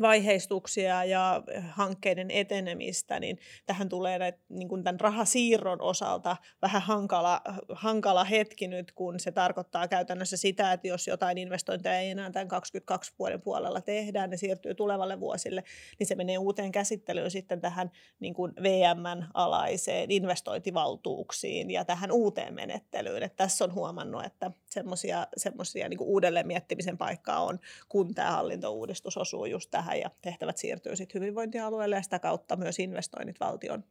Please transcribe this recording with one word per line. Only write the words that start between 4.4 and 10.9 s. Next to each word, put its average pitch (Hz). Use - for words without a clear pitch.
niin 180
kuin 185
tän 180
rahasiirron 214
osalta 180
vähän 190
hankala, 180
hankala 208
hetki 208
nyt, 180
kun 180
se 175
tarkoittaa 180
käytännössä 180
sitä, 196
että 180
jos 180